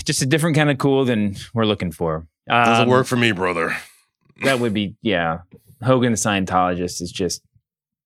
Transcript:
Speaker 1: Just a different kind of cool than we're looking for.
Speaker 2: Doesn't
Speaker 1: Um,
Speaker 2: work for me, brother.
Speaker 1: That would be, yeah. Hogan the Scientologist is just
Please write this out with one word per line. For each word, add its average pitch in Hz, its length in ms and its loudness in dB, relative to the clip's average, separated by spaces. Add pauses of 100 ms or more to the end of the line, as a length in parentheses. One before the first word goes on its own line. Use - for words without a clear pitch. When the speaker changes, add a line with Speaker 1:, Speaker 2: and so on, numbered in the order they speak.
Speaker 1:
Just - 160 -4
a 139 60 0
different 151 300 2
kind 151 140 4
of 135 80 0
cool 135 280 2
than 104 300 0 (180)
we're 113 100 0
looking 98 260 0
for. 80 360 -6 (220)
Speaker 2:
Doesn't 117 360 4
Speaker 1:
Um, 120 40 2
Speaker 2:
work 127 180 4
for 127 100 -2
me, 120 160 2
brother. 90 440 -2 (680)
Speaker 1:
That 131 180 2
would 117 140 -2
be, 104 280 -4
yeah. 85 360 0 (440)
Hogan 123 300 2
the 107 60 -2
Scientologist 90 840 -2
is 87 100 -8
just - 320 -4 (640)